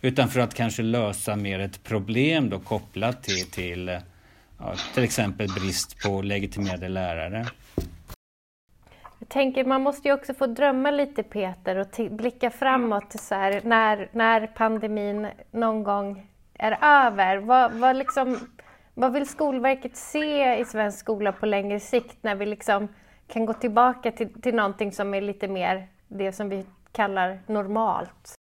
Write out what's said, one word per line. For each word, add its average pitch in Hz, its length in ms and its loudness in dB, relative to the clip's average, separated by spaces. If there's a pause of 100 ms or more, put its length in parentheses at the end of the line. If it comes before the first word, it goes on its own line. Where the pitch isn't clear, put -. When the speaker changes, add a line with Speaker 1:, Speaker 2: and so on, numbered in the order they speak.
Speaker 1:
utan 123 280 2
för 123 120 0
att 117 140 0
kanske 117 280 -2
lösa 110 540 0
mer 98 240 -4
ett 98 240 -8
problem 117 640 0
då 95 80 -6
kopplat 107 640 -4
till, 92 280 -4
till, 90 380 -8
eh, 90 100 -6 (600)
ja, 117 160 -8 (200)
till 127 100 2
exempel 104 440 -2
brist 95 540 -4
på 98 200 0
legitimerade 98 680 -4
lärare. 92 580 -4 (1700)
Speaker 2:
Jag - 100 -18
tänker, 262 360 0
man 262 180 2
måste 285 260 0
ju 277 60 6
också 277 200 -6
få 269 120 0
drömma 262 440 2
lite, 285 320 0
Peter, 190 540 -4
och 196 100 -2
ti-, 214 300 -6
blicka 240 340 -2
framåt 240 720 0
så - 140 -4
här, 196 300 0
när, 220 480 4
när 226 340 4
pandemin 214 800 -2 (240)
någon 220 320 0
gång 202 440 -4 (280)
är 220 280 -2
över. 226 560 8
Vad, 240 340 6
vad 247 240 4
liksom, 262 420 0 (560)
vad 247 180 2
vill 285 160 -2
Skolverket 262 680 0
se 285 640 2
i 247 40 0
svensk 214 340 -2
skola 208 340 -2
på 208 140 -4
längre 202 340 0
sikt 233 420 -2
när 208 120 -2
vi 202 120 -4
liksom 208 420 -2 (440)
kan 226 140 0
gå 220 60 -2
tillbaka 233 600 2
till, 226 300 -8
till 247 120 0
någonting 202 380 0
som 202 220 -4
är 196 60 0
lite 202 280 -6
mer 185 380 -2 (220)
det 196 240 -4
som 202 160 -6
vi 190 160 -6 (280)
kallar 190 540 0
normalt? 208 880 -2 (140)